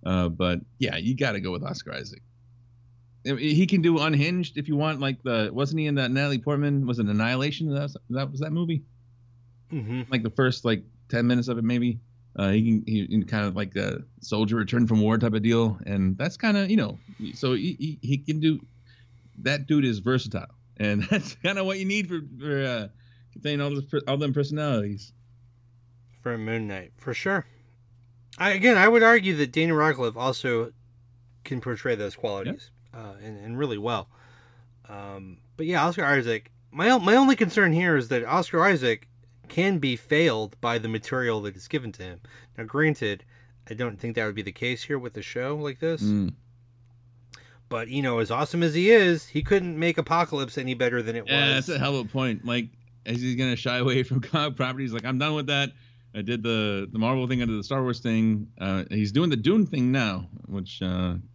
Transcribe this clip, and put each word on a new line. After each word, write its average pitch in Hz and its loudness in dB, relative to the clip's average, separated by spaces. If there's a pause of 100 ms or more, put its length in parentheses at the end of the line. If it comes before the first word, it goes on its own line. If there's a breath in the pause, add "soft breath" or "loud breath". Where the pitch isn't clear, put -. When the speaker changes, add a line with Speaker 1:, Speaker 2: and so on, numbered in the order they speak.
Speaker 1:
Uh, 90 0
but 87 0 (180)
yeah, 113 -2
you 107 -2
gotta 120 -2
go 92 -6
with 87 -6
Oscar - -10
Isaac. - -14 (1040)
I, 139 0
he 151 2
can 185 2
do 165 4
Unhinged 156 0
if 147 -6
you 156 0
want. 151 0
Like 135 -4
the, 113 0
wasn't 143 -2
he 151 0
in 147 0
that 131 0
Natalie 139 0
Portman? 143 0
Was 120 -2
it 110 2
Annihilation? 127 0
That 143 -2
was, 139 -8 (140)
that 135 -4
was 135 -8
that 156 -6
movie. 165 -2 (880)
Speaker 2:
Mm-hmm. 123 -6
Speaker 1:
Like 123 0
the 113 0
first, 127 0
like, 110 0 (260)
ten 117 2
minutes 123 2
of 120 -2
it, 113 -2
maybe. 120 0 (360)
Uh, 98 2
he 104 4
can, 110 2
he, 107 0
in 107 2
kind 107 -2
of 95 -4
like 101 -6
a 98 -4 (180)
soldier 110 0
returned 113 2
from 110 4
war 110 4
type 110 2
of 110 0
deal, 113 2
and 95 0
that's 156 -4
kinda, 202 2
you 220 4
know, 107 -2 (340)
so 127 0
he, 127 -2
he, 151 -8
he 135 0
can 151 -4
do. 160 2 (800 soft breath)
That 143 -2
dude 147 2
is 113 0
versatile, 110 -2 (240)
and 104 0
<laughs> - -8
that's - -2
kinda 196 -2
what 196 -2
you 196 -2
need 202 0
for, 175 -4 (200)
for, 139 -2
uh, 120 -2 (460 soft breath)
containing 147 -4
all 143 -2
those 139 -4
per-, 143 -2
all 135 0
them 143 -2
personalities. 139 -2 (1080)
Speaker 2:
For 120 -4
Moon 110 -4
Knight, 95 -10
for - -8
sure. 190 -2 (920 soft breath)
I, 196 0
again, 202 6
I 190 8
would 226 8
argue 214 6
that 139 0
Daniel 160 2
Radcliffe 131 2
also 120 0 (720)
can 131 -6
portray 123 -2
those 104 -6
qualities, 107 -6 (240)
Speaker 1:
Yeah. 117 -16
Speaker 2:
uh, 104 -14 (100)
and, 107 -14
and 117 -10
really 131 -4
well. 107 -4 (800 soft breath)
Um, 98 -14 (180)
but 160 -8
yeah, 165 0
Oscar 175 -2
Isaac. 120 0 (200)
My 180 2
o-, 254 6
my 202 6
only 269 8
concern 190 4
here 170 4
is 120 0
that 123 0
Oscar 170 2
Isaac 131 2 (420)
can 185 2
be 135 0
failed 117 0
by 117 0
the 110 -4
material 113 -2
that 101 -8
is 92 -20
given 123 -4
to 95 -16
him. 90 -14 (380 loud breath)
Now, 117 -8
granted, 127 0 (460 soft breath)
I 113 -10
don't 113 -6
think 117 -6
that 113 0
would 104 -4
be 107 -6
the 95 -8
case 123 -6
here 147 -4
with 123 -12
a 107 -12
show 131 -6
like 143 -8
this. 160 -2
Speaker 1:
Mm. 104 0 (1400 loud breath)
Speaker 2:
But, 113 -6
you 135 -4
know, 123 0
as 107 0
awesome 151 -2
as 160 2
he 175 2
is, 180 6
he - -4
couldn't 180 0
make 165 0
Apocalypse 151 0
any 127 -4
better 123 0
than 113 -4
it 113 -6
Speaker 1:
Yeah, 139 2
Speaker 2:
was. 135 -2
Speaker 1:
that's 165 -4
a - -2
hell 143 0
of 120 -4
a - -10
point. 127 -2
Like, 120 -2 (380)
as 117 -4
he's 127 -2
gonna 127 0
shy 123 -2
away 127 2
from 131 -2
<laughs> - -
comic 147 -2
properties, 131 -4
like, 113 -6
"I'm 131 -2
done 151 0
with 147 -2
that. 139 2 (420 soft breath)
I 107 -6
did 110 -2
the, 104 0
the 113 -4
Marvel 127 2
thing, 123 0
I 120 0
did 113 0
the 101 -4
Star 135 -2
Wars 123 -2
thing." 110 2 (100)
Uh, 95 0
he's 104 0
doing 165 4
the 139 2
Dune 180 4
thing 127 0
now, 98 0 (200)
which, 95 -8
uh, 95 -2
I 90 0
don't 90 -2 (140)